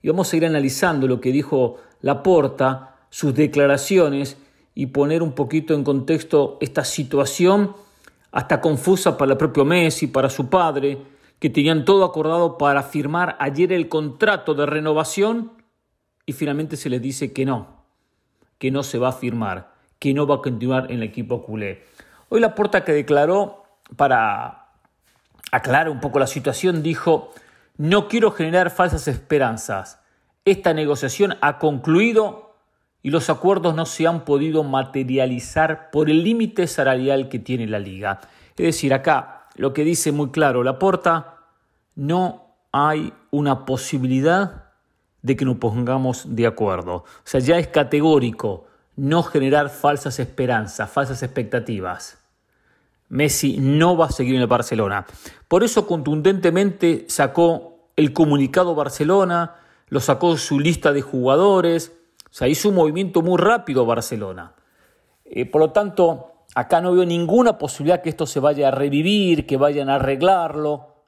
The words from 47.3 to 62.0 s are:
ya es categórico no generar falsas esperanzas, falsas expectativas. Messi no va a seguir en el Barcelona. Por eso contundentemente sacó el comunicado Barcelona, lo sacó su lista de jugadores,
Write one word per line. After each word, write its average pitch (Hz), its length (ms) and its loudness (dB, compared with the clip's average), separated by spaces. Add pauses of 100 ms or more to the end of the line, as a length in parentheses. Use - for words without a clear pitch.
ya 147 180 2
es 170 100 -2
categórico 139 1000 0 (280)
no 147 280 0
generar 143 480 0
falsas 143 480 -2
esperanzas, 117 680 -4
falsas 135 360 -4
expectativas. 110 1000 -8 (880)
Messi 139 500 0
no 156 380 4
va 165 80 4
a 139 60 -6
seguir 131 240 -2
en 127 60 2
el 120 60 0
Barcelona. 110 600 -2 (400)
Por 180 160 4
eso 220 240 0
contundentemente 170 1200 2
sacó 165 880 0
el 147 180 2
comunicado 147 600 2
Barcelona, 170 800 0 (320)
lo - 120 -2
sacó 151 380 2
su 139 220 -2
lista 156 340 2
de 143 80 0
jugadores, 165 880 2 (340)